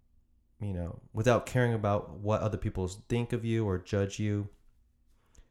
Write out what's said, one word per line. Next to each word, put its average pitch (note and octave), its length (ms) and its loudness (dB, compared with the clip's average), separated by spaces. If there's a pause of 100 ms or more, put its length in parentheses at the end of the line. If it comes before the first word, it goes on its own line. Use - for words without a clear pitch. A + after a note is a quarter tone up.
(600)
you G2+ 140 -6
know, F2 260 -6 (140)
without A2 320 4
caring B2 280 4
about G#2 440 0
what G2+ 240 2
other G#2 160 0
people F#2+ 300 -2
think A#2 440 -4
of A2+ 140 -4
you A2+ 200 0
or F#2 120 0
judge G2 420 -2
you, G#2 300 -2 (1000)